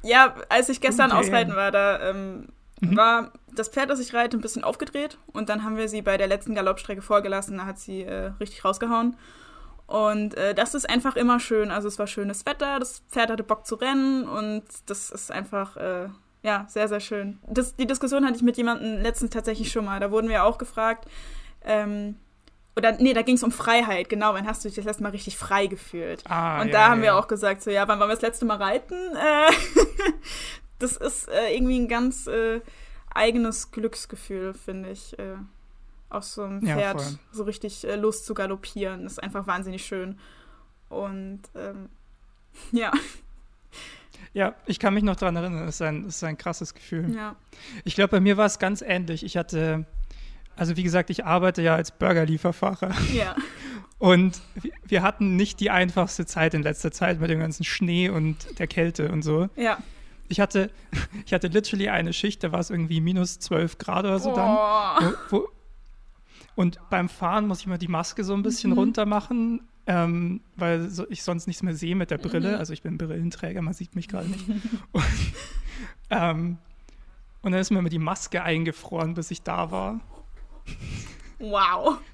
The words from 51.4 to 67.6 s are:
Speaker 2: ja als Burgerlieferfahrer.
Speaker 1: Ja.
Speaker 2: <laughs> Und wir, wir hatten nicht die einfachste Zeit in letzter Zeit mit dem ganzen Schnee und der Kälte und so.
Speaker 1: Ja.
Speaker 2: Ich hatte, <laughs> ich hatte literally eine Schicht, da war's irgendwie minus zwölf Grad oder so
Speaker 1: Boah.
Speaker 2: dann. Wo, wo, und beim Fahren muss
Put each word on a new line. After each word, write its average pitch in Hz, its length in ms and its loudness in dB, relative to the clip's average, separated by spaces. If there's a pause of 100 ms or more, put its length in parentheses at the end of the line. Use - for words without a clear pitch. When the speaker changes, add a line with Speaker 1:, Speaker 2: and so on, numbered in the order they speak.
Speaker 2:
ja 165 120 6
als 160 180 0
Burgerlieferfahrer. 175 1000 2 (220)
Speaker 1:
Ja. 202 240 0 (300)
Speaker 2:
<laughs> 240 320 -16
Und 180 420 6 (140)
wir, 202 180 -10 (140)
wir 185 160 4
hatten 196 340 2
nicht 202 240 2
die 202 100 2
einfachste 180 540 2
Zeit 160 300 2
in 151 80 2
letzter 151 300 -2
Zeit 175 280 0
mit 165 100 0
dem 160 100 2
ganzen 160 240 -2
Schnee 180 440 2
und 156 500 -2
der 175 100 0
Kälte 165 420 0
und 151 120 0
so. 156 340 2
Speaker 1:
Ja. 233 220 0 (500)
Speaker 2:
Ich 196 120 -2
hatte, 202 300 2 (280)
<laughs> - 280 -6
ich - 80 -2
hatte 180 140 0
literally 202 420 0
eine 170 240 0
Schicht, - 300 -2
da 160 80 -2
war's 175 180 -2
irgendwie 165 300 0
minus 180 400 0
zwölf 165 380 -2
Grad - 260 -2
oder 196 160 2
so 269 120 0
Speaker 1:
Boah. 214 680 2
Speaker 2:
dann. 175 140 4 (160)
Wo, 202 80 2
wo, - 100 -2 (1080)
und 175 240 2 (120)
beim 180 180 0
Fahren 202 380 -2
muss 190 140 -2